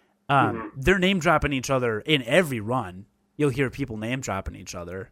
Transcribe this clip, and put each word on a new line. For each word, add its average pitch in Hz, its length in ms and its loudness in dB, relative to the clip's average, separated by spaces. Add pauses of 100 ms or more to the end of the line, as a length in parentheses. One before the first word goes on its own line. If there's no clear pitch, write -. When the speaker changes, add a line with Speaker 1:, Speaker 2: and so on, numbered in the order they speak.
(300)
Speaker 1:
Um, 120 260 4
Speaker 2:
Mm-hmm. 113 260 -10
Speaker 1:
they're 180 180 4
name 190 200 4
dropping 147 340 2
each 131 180 -2
other 120 300 0
in 147 200 2
every 135 380 2
run. 104 480 -6 (280)
You'll 143 140 2
hear 131 220 0
people 127 260 -6
name 117 220 -4
dropping 101 360 -6
each 101 200 -14
other. 90 360 -10